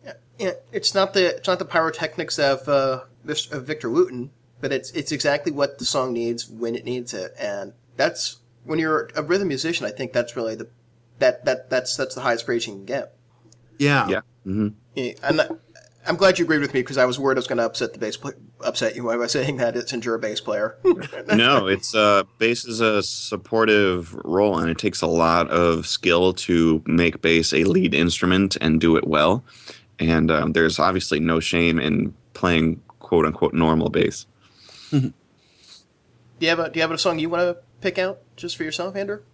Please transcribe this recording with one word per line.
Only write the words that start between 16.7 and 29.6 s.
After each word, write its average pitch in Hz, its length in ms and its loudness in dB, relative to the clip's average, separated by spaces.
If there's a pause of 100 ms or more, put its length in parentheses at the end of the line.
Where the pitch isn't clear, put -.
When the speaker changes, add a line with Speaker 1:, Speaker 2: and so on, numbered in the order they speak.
Speaker 1:
me 131 100 0
'cause 131 160 -6
I 127 60 6
was 127 140 0
worried 135 180 2
I 123 40 0
was 113 60 -6
gonna 117 200 0
upset 113 260 -4
the - 60 -18
bass 107 180 -6
pla-, - 140 -12 (340)
upset 117 320 -2
you 120 80 -10
by 117 220 0
saying 135 320 -2
that 120 180 0
it's, - 160 -6
you're 117 220 -4
a 113 40 -4
bass 107 220 -6
player. 107 400 -4
<laughs> - 540 0
Speaker 3:
No, 127 320 4
it's, 98 280 0
uh, 104 280 6 (160)
bass 117 260 0
is 113 160 -6
a 107 220 2
supportive 98 1120 0 (100)
role, 92 340 2
and 82 120 0
it 82 80 -2
takes - 240 -2
a 82 40 0
lot 82 440 4
of 82 360 2
skill 90 480 2
to 82 520 2
make 82 340 2
bass 82 320 2
a 78 120 4
lead 90 300 2
instrument 90 680 2
and 80 180 2
do 82 160 4
it - 100 0
well. 80 380 2 (540)